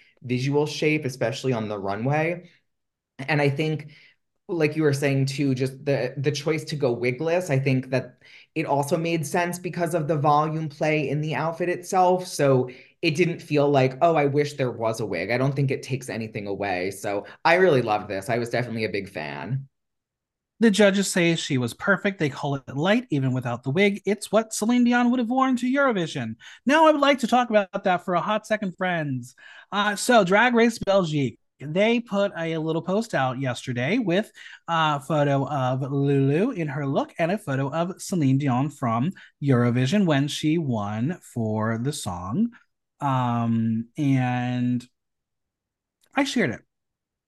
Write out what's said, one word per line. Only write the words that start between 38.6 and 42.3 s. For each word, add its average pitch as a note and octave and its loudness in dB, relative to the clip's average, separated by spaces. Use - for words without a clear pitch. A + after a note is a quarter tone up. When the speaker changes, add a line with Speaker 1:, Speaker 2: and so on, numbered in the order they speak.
Speaker 2:
from B2 -2
Eurovision C3 2
when C#3+ 2
she D#3 -2
won A2+ -2
for A2 -2
the C3 -4
song. G2+ -4